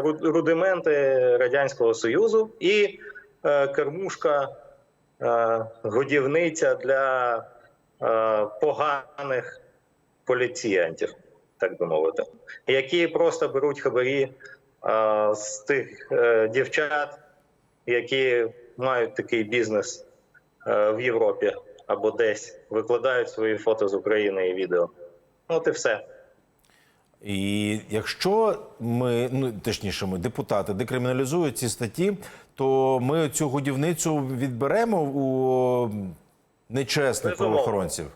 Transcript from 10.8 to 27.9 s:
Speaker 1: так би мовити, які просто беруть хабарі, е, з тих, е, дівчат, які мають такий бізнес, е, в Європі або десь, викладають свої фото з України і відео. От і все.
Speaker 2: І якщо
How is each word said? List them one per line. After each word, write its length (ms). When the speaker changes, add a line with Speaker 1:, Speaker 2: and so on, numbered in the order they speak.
Speaker 1:
так 200
би 80
мовити, 380
які 400
просто 420
беруть 300
хабарі, 520
е, 500
з 240
тих, 520
е, 360
дівчат, 720
які 600
мають 380
такий 280
бізнес, 600
е, 240
в 100
Європі 520
або 240
десь, 480
викладають 600
свої 280
фото 300
з 60
України 560
і 40
відео. 360
От 200
і 40
все. 340
Speaker 2:
І 560
якщо 720